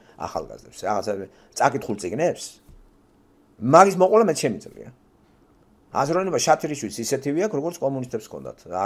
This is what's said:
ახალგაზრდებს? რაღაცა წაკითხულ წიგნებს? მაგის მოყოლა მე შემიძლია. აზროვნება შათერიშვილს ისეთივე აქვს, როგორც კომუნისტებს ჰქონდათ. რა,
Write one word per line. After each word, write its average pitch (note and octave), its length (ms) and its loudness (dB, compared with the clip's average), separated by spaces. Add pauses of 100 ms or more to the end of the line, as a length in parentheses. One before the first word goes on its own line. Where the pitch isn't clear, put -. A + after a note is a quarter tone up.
(140)
ახალგაზრდებს? - 640 -12
რაღაცა G2+ 320 -4 (380)
წაკითხულ A#2+ 460 0
წიგნებს? A2+ 480 -2 (1160)
მაგის E3+ 340 8
მოყოლა F#3 300 6
მე D#3+ 100 2
შემიძლია. - 540 -6 (1040)
აზროვნება D#3+ 460 0
შათერიშვილს D3+ 580 0
ისეთივე C3+ 440 -2
აქვს, G#3 140 -2
როგორც D3 220 -4
კომუნისტებს C3 480 -6
ჰქონდათ. C2 360 -14
რა, F2 240 -6